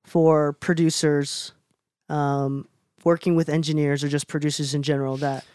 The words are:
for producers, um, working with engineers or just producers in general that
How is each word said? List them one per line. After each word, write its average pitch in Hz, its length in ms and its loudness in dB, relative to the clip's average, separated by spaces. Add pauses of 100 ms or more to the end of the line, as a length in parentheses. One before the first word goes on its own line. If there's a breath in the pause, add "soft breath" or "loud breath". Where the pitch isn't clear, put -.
for 156 500 4
producers, 156 960 0 (580)
um, 139 580 -2 (360)
working 170 300 2
with 165 140 2
engineers 147 560 0
or 143 40 -2
just 143 200 -4
producers 147 460 -4
in 143 80 0
general 135 360 -2
that 139 260 -4 (100)